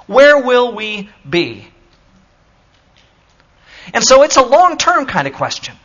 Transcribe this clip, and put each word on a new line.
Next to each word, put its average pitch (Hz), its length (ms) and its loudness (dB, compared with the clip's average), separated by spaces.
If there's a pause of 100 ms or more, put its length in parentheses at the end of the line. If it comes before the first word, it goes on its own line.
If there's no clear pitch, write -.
Where 277 380 4
will 247 320 -2
we 208 340 -12 (180)
be? 131 400 -6 (2250)
And 226 80 -4
so 262 180 4
it's 294 140 0
a 269 80 4
long-term 311 640 0
kind 151 200 -6
of 139 60 -12
question. - 400 -10 (120)